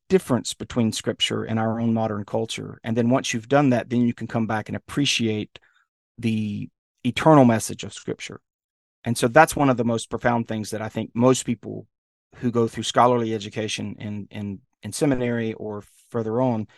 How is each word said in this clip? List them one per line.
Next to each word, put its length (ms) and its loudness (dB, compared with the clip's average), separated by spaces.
difference 440 0
between 380 -2
Scripture 540 -4
and 160 -2
our 200 -2
own 140 0
modern 300 -2
culture. 580 -6
And 140 -4
then 120 2
once 240 2
you've 160 -6
done 220 4
that, 180 0
then 120 0
you 120 2
can 140 -8
come 220 -2
back 200 -4
and 80 -8
appreciate 840 -2
the 500 -4
eternal 400 8
message 400 2
of 100 -14
Scripture. 460 -10
And 120 -2
so 120 0
that's 260 6
one 160 2
of 60 0
the 80 -2
most 260 -4
profound 380 -2
things 220 -8
that 120 -8
I 60 -8
think 260 -8
most 320 4
people 400 -8
who 140 -2
go 160 2
through 160 -8
scholarly 500 4
education 640 -6
in, 320 -10
in, 300 -10
in 100 -10
seminary 640 0
or 280 -10
further 300 -2
on, 260 0